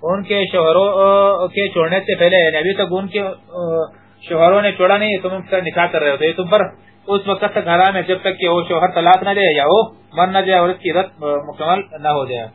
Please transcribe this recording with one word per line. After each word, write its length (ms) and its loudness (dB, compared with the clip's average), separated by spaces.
ان 200 -4
کے 280 -2
شوہروں، 360 2
آ، 580 2
کے 240 -4
چھوڑنے 300 0
سے 160 -4
پہلے، 300 4
یعنی 120 0
ابھی 160 -2
تک 180 -4
ان 160 -6
کے، 140 -6
آ، 400 -10
شوہروں 320 4
نے 100 0
چھوڑا 260 2
نہیں، 200 -2
تم 140 -6
ان 100 -8
کے 100 -16
ساتھ 120 -2
نکاح 220 -2
کر 160 -2
رہے 100 0
ہو، 60 -2
تو 60 -2
یہ 120 0
تم 120 -6
پر 120 2
اس 200 -2
وقت 240 -4
تک 160 -4
حرام 280 4
ہے 80 -2
جب 180 -2
تک 180 -4
کہ 80 -2
وہ 200 0
شوہر 240 0
طلاق 320 4
نہ 60 -2
دے 280 2
یا 100 2
وہ 160 4
مر 140 0
نہ 100 -2
جائے 220 2
اور 100 2
اس 100 -6
کی 120 -4
عدت، 320 -4
آ، 120 -2
مکمل 680 -6
نہ 40 -2
ہو 180 -2
جائے۔ 300 -10